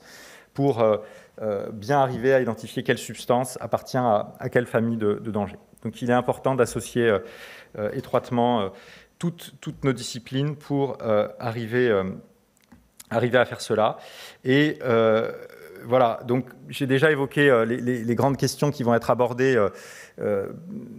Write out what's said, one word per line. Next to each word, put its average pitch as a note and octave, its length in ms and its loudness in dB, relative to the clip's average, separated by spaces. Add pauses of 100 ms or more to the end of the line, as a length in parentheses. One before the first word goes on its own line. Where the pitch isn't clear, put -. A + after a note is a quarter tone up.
(540)
pour, C#3 280 2
euh, G#2+ 160 6 (440)
euh, G#2 300 -4
bien A2+ 280 0
arriver B2+ 360 2
à C3 60 4
identifier A#2 420 -4
quelle A#2 160 0
substance B2 600 -2
appartient - 380 -4
à, A2+ 420 2
à B2+ 100 -6
quelle B2 180 0
famille A#2 300 0
de, G#2 180 0
de A2+ 160 -8
dangers. G2+ 260 -4 (260)
Donc - 180 -10
il B2 80 -2
est B2 40 2
important B2 420 0
d'associer, A#2+ 480 0
euh, G#2+ 160 4 (580)
euh, G#2 140 -4
étroitement, A#2+ 720 0
euh, G2 80 -4 (500)
toutes, - 420 -6
toutes - 220 -10
nos C3+ 100 2
disciplines C3 600 -6
pour, C#3 460 -4
euh, G#2+ 260 2 (120)
arriver, A#2+ 500 0
euh, G2 160 2 (1080)
arriver A#2 260 2
à A#2+ 80 4
faire - 160 -8
cela. A2 360 0 (460)
Et, D3 400 2
euh, A2+ 480 2 (520)
voilà, A#2 420 2
donc B2 240 0 (200)
j'ai C#3 180 -4
déjà C3+ 240 4
évoqué, C#3+ 380 2
euh, A#2 160 6
les, A#2+ 120 -2
les, B2 260 -2
les A#2 120 0
grandes B2+ 220 2
questions C#3+ 340 0
qui C#3 100 -4
vont A#2 140 4
être A#2 160 2
abordées, B2 440 2
euh, G2+ 140 4 (500)
euh, G2+ 280 -2 (520)